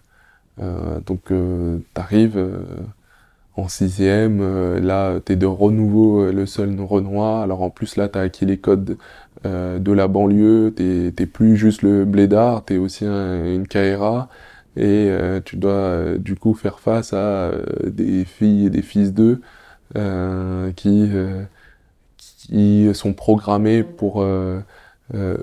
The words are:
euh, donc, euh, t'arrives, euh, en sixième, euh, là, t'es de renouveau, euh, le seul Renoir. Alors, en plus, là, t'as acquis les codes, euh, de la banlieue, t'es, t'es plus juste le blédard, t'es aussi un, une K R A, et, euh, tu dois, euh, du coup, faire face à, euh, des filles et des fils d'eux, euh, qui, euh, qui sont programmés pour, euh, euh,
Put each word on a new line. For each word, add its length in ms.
euh, 400
donc, 320
euh, 460
t'arrives, 460
euh, 240
en 100
sixième, 760
euh, 380
là, 400
t'es 160
de 100
renouveau, 800
euh, 100
le 140
seul 340
Renoir. 600
Alors, 200
en 80
plus, 260
là, 120
t'as 120
acquis 260
les 120
codes, 380
euh, 360
de 100
la 160
banlieue, 680
t'es, 420
t'es 100
plus 300
juste 260
le 220
blédard, 600
t'es 120
aussi 300
un, 380
une 220
K 100
R 80
A, 240
et, 340
euh, 340
tu 120
dois, 160
euh, 440
du 200
coup, 180
faire 240
face 340
à, 40
euh, 480
des 380
filles 420
et 40
des 120
fils 300
d'eux, 280
euh, 760
qui, 400
euh, 320
qui 760
sont 180
programmés 720
pour, 380
euh, 360
euh, 280